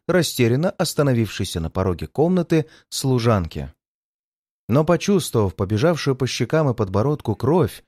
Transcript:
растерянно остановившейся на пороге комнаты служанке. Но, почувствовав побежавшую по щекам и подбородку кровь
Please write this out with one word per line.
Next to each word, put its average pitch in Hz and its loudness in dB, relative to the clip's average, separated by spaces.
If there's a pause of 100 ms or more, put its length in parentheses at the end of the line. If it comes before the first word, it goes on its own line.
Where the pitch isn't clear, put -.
растерянно 147 2
остановившейся 117 -2
на 82 -4
пороге 92 -2
комнаты 165 0 (200)
служанке. 110 -2 (960)
Но, 147 2
почувствовав 160 0
побежавшую 127 0
по 127 -4
щекам 143 0
и 117 2
подбородку 107 -2
кровь 139 0